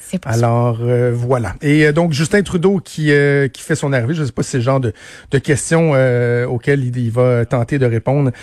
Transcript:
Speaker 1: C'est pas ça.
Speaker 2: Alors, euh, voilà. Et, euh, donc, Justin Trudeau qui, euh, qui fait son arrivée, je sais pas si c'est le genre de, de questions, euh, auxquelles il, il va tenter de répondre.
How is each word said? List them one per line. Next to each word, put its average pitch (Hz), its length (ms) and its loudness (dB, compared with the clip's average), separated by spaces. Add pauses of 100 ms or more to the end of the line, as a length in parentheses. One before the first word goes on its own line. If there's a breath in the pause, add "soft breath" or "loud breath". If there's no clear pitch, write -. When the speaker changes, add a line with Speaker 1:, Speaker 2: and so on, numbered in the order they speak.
Speaker 1:
C'est - 200 -8
pas 127 120 -8
ça. 113 60 0
Speaker 2:
Alors, 120 420 0
euh, 120 340 0
voilà. 120 460 -2
Et, 151 260 4
euh, 151 60 4
donc, 165 200 0
Justin 160 300 0
Trudeau 185 400 0
qui, 151 300 -2
euh, 143 360 2
qui - 140 -20
fait - 120 -4
son 143 180 -4
arrivée, 127 220 0
je 156 100 -4
sais 131 80 -6
pas - 100 -4
si - 100 -8
c'est 143 60 -2
le 117 60 -2
genre 135 160 2
de, 120 120 -2 (380 loud breath)
de - 80 2
questions, 160 560 0
euh, 123 520 2
auxquelles 131 360 -2
il, 123 140 -4
il 120 140 -2
va 123 340 2
tenter 123 340 -2
de 131 80 0
répondre. 131 440 0 (120 loud breath)